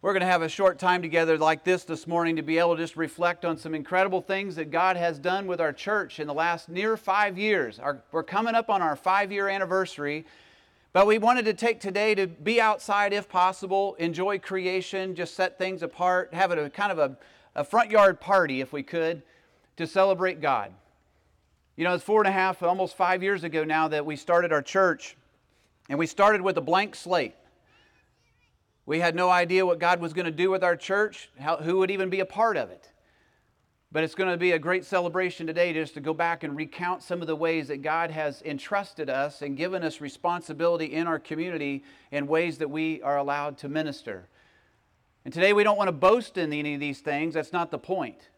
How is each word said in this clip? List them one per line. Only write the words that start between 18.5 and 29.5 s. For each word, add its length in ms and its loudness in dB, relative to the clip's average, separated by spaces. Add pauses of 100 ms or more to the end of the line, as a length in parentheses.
if 100 -6
we 120 -6
could 380 -4 (540)
to 100 -4
celebrate 540 2
God. 320 0 (1040)
You 80 -4
know, 100 2
it's 120 -4
four 160 4
and 80 4
a 20 0
half, 320 0
almost 320 0
five 260 2
years 220 0
ago 220 -2
now 240 2
that 160 -2
we 100 -6
started 380 2
our 80 4
church, 560 0 (720)
and 100 -4
we 80 0
started 340 4
with 160 2
a 40 -2
blank 340 0
slate. 380 -2 (1500)
We 140 -2
had 140 2
no 160 2
idea 380 4